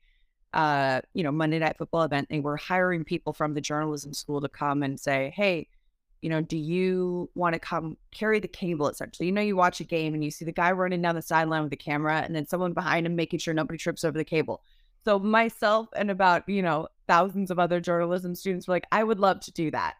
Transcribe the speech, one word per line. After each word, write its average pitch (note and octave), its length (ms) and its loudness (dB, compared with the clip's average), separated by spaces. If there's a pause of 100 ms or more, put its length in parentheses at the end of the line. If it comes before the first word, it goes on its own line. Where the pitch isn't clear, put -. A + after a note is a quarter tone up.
(540)
uh, C#3 460 2 (140)
you F#3+ 100 -2
know, C#3+ 80 0
Monday D#3 280 0
Night D#3 180 0
Football E3 260 -2
event. C#3+ 260 -2
They D3+ 120 -2
were D3 160 -4
hiring F3+ 480 0
people D#3+ 260 -4
from D3+ 220 -2
the D3 80 -2
journalism D3+ 520 -4
school D3 280 -4
to C#3+ 80 -4
come C#3+ 340 -2
and C3+ 160 -4
say, C3+ 340 0
"Hey, F#3 360 0 (520)
you E3 80 -4
know, D#3+ 120 0
do E3 160 -4
you F3+ 800 0
wanna E3+ 220 0
come E3 380 -6 (160)
carry G#3+ 300 0
the F#3+ 80 -8
cable?" D#3 400 -2
Essentially, - 360 -6
you F3+ 60 2
know, G3+ 80 2
you G#3 160 2
watch F3+ 240 4
a E3 60 -8
game D#3+ 280 -2
and D3+ 120 -2
you D3 40 -2
see - 140 -12
the E3 80 -6
guy F3 220 2
running F#3 280 0
down E3+ 140 2
the D#3+ 60 -4
sideline D#3+ 400 2
with D3+ 100 -2
the C#3+ 60 -8
camera, D#3 420 0
and E3 160 -4
then D3+ 100 -2
someone F3+ 280 -2
behind E3+ 320 0
him E3+ 100 0
making E3 240 -2
sure E3 140 -4
nobody D#3+ 240 -2
trips - 260 -4
over D3+ 140 0
the D#3 80 -2
cable. D3 360 -2 (440)
So G#3 140 4
myself A3 800 2
and G#3 120 0
about, F#3 380 4
you G3 140 0
know, D#3+ 260 0 (220)
thousands F#3 420 4
of F3 80 -2
other F3 220 2
journalism F3 540 0
students F3+ 340 -4
were F3+ 60 2
like, F3 180 -2
"I G#3 100 4
would A3 160 0
love F#3+ 220 4
to - 100 -16
do D#3+ 200 -2
that. F#2+ 280 -2